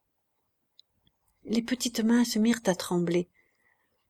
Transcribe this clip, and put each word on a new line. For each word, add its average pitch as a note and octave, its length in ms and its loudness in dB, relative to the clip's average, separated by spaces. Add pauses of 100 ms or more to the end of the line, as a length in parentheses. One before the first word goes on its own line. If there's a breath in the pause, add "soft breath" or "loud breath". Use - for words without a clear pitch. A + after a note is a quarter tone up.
(1400)
Les A3+ 180 -2
petites A#3+ 380 -6
mains A#3 260 2
se A3+ 140 -4
mirent A#3 260 2
à F3+ 100 2
trembler. « F3 540 -2 (800)